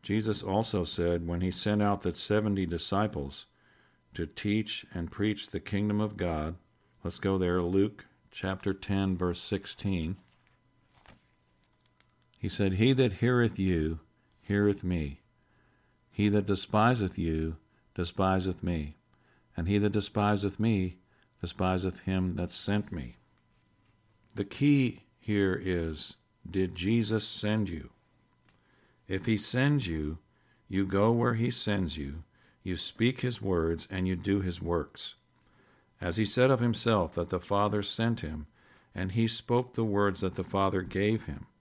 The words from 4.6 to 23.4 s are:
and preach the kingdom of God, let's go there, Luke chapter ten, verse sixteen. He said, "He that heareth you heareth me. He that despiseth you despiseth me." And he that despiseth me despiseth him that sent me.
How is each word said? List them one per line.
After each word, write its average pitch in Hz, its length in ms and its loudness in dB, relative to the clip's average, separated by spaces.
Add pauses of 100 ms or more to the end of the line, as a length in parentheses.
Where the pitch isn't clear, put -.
and 87 180 -6
preach 104 400 -2
the 95 80 -6
kingdom 104 420 0
of 107 160 -4
God, 82 400 -2 (460)
let's 85 160 -6
go 98 180 2
there, 90 240 4
Luke 98 460 2 (240)
chapter 95 420 -4
ten, 98 420 0
verse 87 240 0
sixteen. 95 800 -4 (2250)
He 101 100 -4
said, 95 240 2
"He 113 200 4
that 127 200 4
heareth 120 460 2
you 82 400 2 (420)
heareth 101 420 2
me. 80 380 -4 (880)
He 104 180 2
that 101 180 4
despiseth 107 680 2
you 80 400 -2 (360)
despiseth 95 720 0
me." 80 340 -2 (600)
And 85 100 -2
he 101 100 4
that 104 140 4
despiseth 101 680 0
me 101 380 2 (440)
despiseth 92 600 -2
him 92 340 0
that 90 160 -4
sent 104 400 -2
me. - 260 -10 (1160)